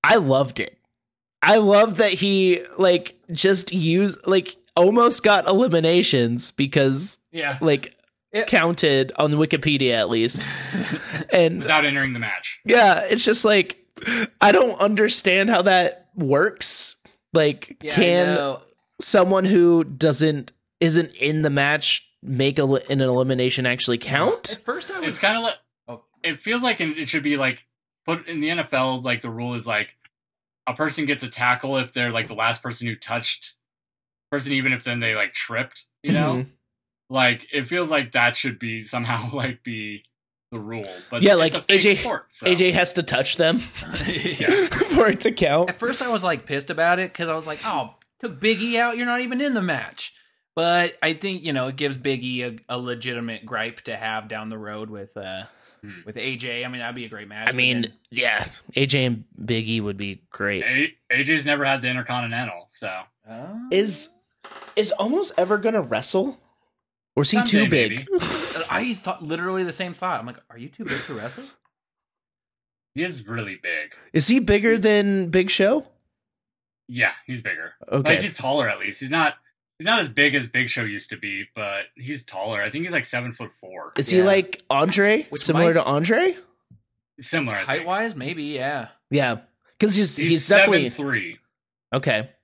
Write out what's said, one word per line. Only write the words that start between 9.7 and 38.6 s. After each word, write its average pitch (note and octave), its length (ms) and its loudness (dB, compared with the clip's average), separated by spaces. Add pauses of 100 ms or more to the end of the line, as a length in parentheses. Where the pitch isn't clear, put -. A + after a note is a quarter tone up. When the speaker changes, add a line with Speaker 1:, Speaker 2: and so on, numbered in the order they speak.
Speaker 1:
at A2 160 2
least. A2+ 380 0 (400)
Speaker 2:
<laughs> - 440 -8
Speaker 1:
And F3 300 4
Speaker 3:
Without D3+ 240 2
entering C#3 280 0
the A#2+ 60 -6
match. G#2+ 460 -8
Speaker 1:
yeah, G#3+ 360 6
it's - 240 0
just A#3 200 2
like, G#3 320 4 (640)
I G#3 100 8
don't B3 280 4
understand G3+ 720 2
how G#3 140 4
that F#3 520 4
works. - 800 0 (380)
Like, D3+ 480 2
Speaker 2:
Yeah, D3+ 100 -8
I - 40 -4
Speaker 1:
can F3 400 4
Speaker 2:
know. C#3 260 -2 (400)
Speaker 1:
someone F#3+ 440 6
who F3 380 6
doesn't, C#3+ 680 0 (280)
isn't E3 360 2
in D3 260 0
the D3+ 80 2
match C#3+ 580 0 (160)
make C3+ 360 0
a, C#3 60 0
an C3+ 360 0
elimination B2+ 640 0
actually B2 320 0
count? E3 560 -2
Speaker 2:
At - 120 -14
first E4+ 260 -8
I F#4+ 80 -8
was D#4 100 -4
Speaker 3:
It's - 100 -8
kinda G#3+ 220 0
like, A3+ 140 -4 (320)
Speaker 2:
Oh. A#2+ 160 -16 (200)
Speaker 3:
it D#3+ 180 -6
feels A#3+ 220 -2
like A#3+ 180 0
it D#3 260 -4
should D3+ 160 -4
be, D3 140 0
like, C3 280 -2 (400)
put E3 220 -4
in - 120 -8
the D3+ 100 -2
N F3 100 -2
F - 140 -4
L, C3 280 0
like, B2 200 -4
the B2 80 -8
rule A#2+ 260 -8
is, A2+ 120 -8
like, G#2+ 300 -4 (720)
a B2+ 60 -4
person D#3 320 -2
gets C#3 180 -2
a B2 60 -10
tackle B2 480 -2
if B2+ 160 -4
they're, B2 180 -2
like, A2+ 160 -4
the A2+ 80 -14
last A2+ 280 -2
person A#2+ 240 -8
who A2 80 -6
touched - 580 -8 (800)
person, C#3 220 -4
even C3 200 0
if A#2+ 100 -6
then A#2+ 160 -4
they, A2+ 160 -2
like, G2+ 180 -4
tripped, - 520 -8 (180)
you C#3+ 80 -2
know? D3 260 0
Speaker 1:
Mm-hmm. C3 120 -8 (600)
Speaker 3:
Like, B2+ 440 0
it C#3 140 -4
feels E3+ 240 -2
like C3+ 220 -2
that A#2+ 220 2
should B2 240 -6
be A2+ 220 -8